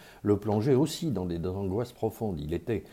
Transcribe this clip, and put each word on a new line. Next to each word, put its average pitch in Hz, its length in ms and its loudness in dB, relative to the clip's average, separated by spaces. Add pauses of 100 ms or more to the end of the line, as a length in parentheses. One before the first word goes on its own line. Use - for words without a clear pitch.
(220)
le 104 140 6
plongeait 107 380 2
aussi 147 380 2
dans 92 140 -2
des 85 200 -2
angoisses 98 460 -2
profondes. 104 480 -4
Il 76 140 -4
était 98 280 -2 (100)